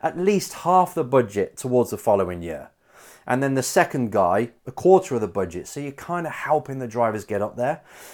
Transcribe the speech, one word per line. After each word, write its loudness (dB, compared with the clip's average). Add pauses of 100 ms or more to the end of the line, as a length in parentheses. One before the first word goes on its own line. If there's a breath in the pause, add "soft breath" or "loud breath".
at -4
least 0
half 2
the -2
budget 0
towards 0
the -6
following 2
year. -10 (580 loud breath)
And 0
then 0
the 0
second 0
guy, 2 (160)
a -14
quarter 4
of 0
the -2
budget. -6
So -12
you're -8
kinda -8
helping -2
the -6
drivers 0
get -2
up -6
there. -2 (320 loud breath)